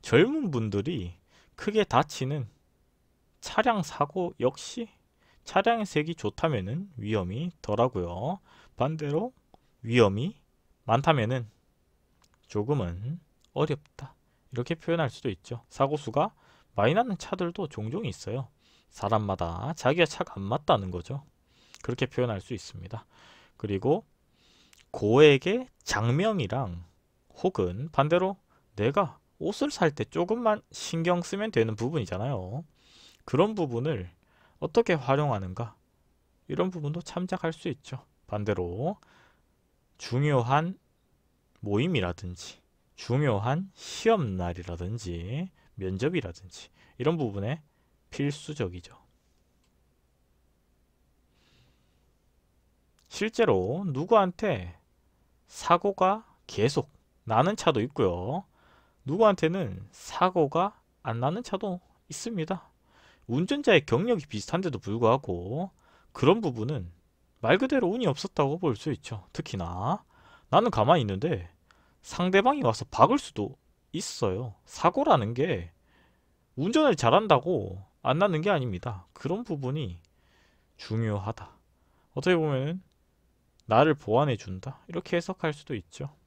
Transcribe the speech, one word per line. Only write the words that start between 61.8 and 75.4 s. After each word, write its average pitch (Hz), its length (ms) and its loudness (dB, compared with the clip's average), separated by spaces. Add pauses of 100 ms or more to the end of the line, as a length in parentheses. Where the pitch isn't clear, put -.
있습니다. 190 600 -6 (580)
운전자의 185 580 4
경력이 190 420 0
비슷한데도 135 520 -4
불구하고 113 920 0 (400)
그런 190 300 4
부분은 120 500 -4 (480)
말 131 180 4
그대로 254 320 2
운이 226 180 0
없었다고 147 500 0
볼 151 180 0
수 151 180 -6
있죠. - 400 -10
특히나 95 720 -4 (460)
나는 208 220 4
가만히 131 300 4
있는데 101 480 -4 (520)
상대방이 202 640 2
와서 113 260 2
박을 208 300 6
수도 - 380 -8 (340)
있어요. 113 640 -4 (100)
사고라는 170 680 2
게 123 380 -2 (840)